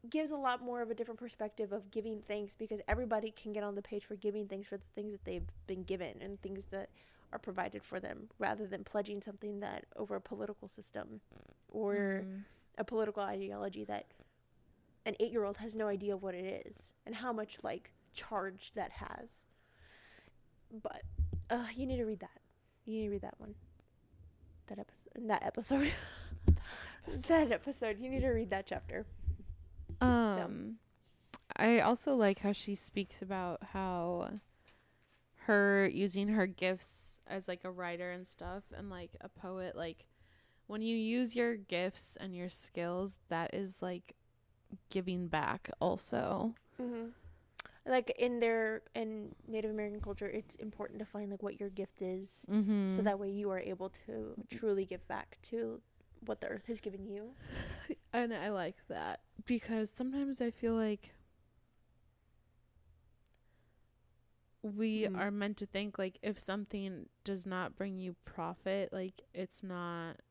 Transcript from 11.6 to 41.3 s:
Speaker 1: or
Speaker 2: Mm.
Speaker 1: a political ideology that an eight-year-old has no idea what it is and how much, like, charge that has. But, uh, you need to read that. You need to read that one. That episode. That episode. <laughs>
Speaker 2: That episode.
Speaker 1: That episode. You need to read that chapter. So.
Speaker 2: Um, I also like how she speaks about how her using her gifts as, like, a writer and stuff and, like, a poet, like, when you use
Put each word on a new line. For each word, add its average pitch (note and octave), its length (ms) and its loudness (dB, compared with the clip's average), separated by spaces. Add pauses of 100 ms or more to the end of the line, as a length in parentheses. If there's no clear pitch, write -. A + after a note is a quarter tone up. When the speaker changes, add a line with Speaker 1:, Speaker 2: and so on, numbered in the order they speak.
Speaker 1:
or G3+ 560 2
Speaker 2:
Mm. F#3+ 200 -8 (320)
Speaker 1:
a G#3+ 60 0
political G#3+ 400 0
ideology G3+ 600 -4
that - 260 -6 (920)
an A3+ 140 -2
eight-year-old G#3+ 380 4
has A3 180 -8
no G#3+ 120 2
idea G3+ 300 2
what F#3+ 180 -4
it F#3+ 320 -4
is - 260 -18 (120)
and A3+ 100 -6
how A#3+ 160 -2
much, G#3+ 320 -4
like, - 280 -4 (220)
charge F#3+ 600 -4
that G3 200 -4
has. - 520 -10 (1300)
But, G#3+ 320 -10 (460)
uh, A#3+ 260 2
you C4 100 -2
need C4 120 0
to A#3+ 80 2
read G#3+ 160 -2
that. - 200 -14 (440)
You A3 140 -2
need G#3+ 60 0
to G3+ 60 0
read G3+ 100 -2
that - 180 -8
one. G#3 160 -12 (1120)
That G3+ 120 -8
episode. - 480 -8
That G#3+ 160 6
episode. C#4 540 4
<laughs> - 40 -8 (440)
Speaker 2:
That - 720 6
episode. - 120 -4
Speaker 1:
That D#4 220 10
episode. A3 480 0
You B3+ 120 -4
need C4 100 2
to C4 80 6
read A3+ 220 4
that G3 160 0
chapter. - 380 -4 (920)
So. B3+ 80 8
Speaker 2:
Um, G#3+ 680 4 (800)
I A3+ 240 8
also B3+ 360 6
like G#3 240 6
how G3+ 140 2
she G3+ 220 -2
speaks - 480 -4
about F#3 400 -2
how F3+ 760 0 (1080)
her G3+ 420 8
using G3 420 2
her G#3+ 180 6
gifts - 800 -2
as, F#3+ 220 -6
like, F3+ 160 -4
a F#3 80 -4
writer F3+ 400 -4
and F#3 160 -8
stuff F3+ 440 -8
and, G3+ 180 -8
like, F3+ 300 -10
a - 100 -12
poet, F#3 460 -6
like, E3 300 -6 (640)
when G#3+ 160 -4
you A3+ 120 4
use A3+ 400 2